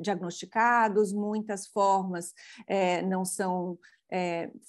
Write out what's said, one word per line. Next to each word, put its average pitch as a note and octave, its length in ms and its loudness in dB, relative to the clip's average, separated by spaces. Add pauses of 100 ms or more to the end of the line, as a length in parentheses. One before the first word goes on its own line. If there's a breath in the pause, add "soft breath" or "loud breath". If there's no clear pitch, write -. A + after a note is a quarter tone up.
diagnosticados, G#3 1120 2
muitas G#3 520 -4
formas, F#3+ 640 0 (360 loud breath)
é, F3+ 340 2
não F#3+ 220 0
são, F#3 540 -2 (360 soft breath)
é, F3 360 -2 (180)